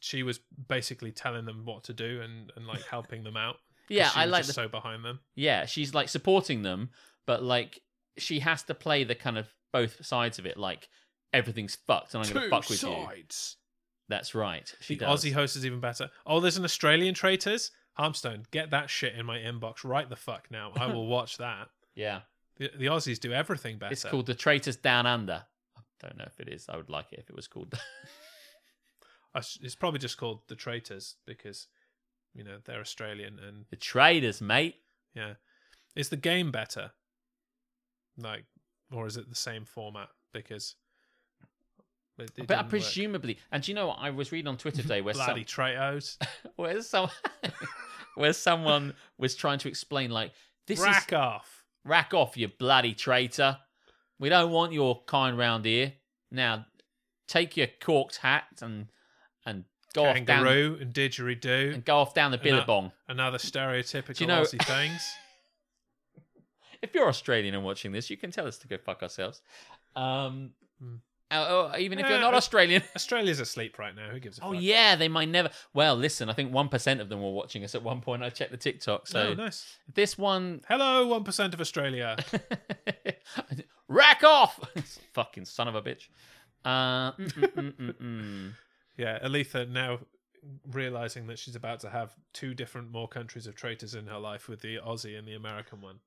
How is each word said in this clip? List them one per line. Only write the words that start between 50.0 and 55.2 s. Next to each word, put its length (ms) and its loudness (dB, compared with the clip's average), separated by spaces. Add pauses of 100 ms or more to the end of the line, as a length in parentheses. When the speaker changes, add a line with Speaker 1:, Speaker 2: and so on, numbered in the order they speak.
Speaker 2:
like, 200 -2 (360)
this 120 -2
Speaker 1:
Rack 320 4
Speaker 2:
is 60 4
Speaker 1:
off. 480 -2 (180)
Speaker 2:
Rack 300 4
off, 240 4
you 100 0
bloody 460 4
traitor. 640 2 (640)
We 100 0
don't 220 8
want 200 4
your 360 4
kind 300 2